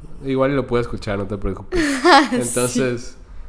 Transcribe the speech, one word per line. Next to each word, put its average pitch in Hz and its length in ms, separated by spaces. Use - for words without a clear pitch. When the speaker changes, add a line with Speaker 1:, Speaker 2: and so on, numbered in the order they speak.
Speaker 1:
<laughs> - 60
Igual 135 260
lo 123 120
puedo 120 140
escuchar, 104 380
no 101 80
te 101 100
preocupes. 101 440
Speaker 2:
<laughs> 285 480
Sí. 254 80
Speaker 1:
Entonces, 123 800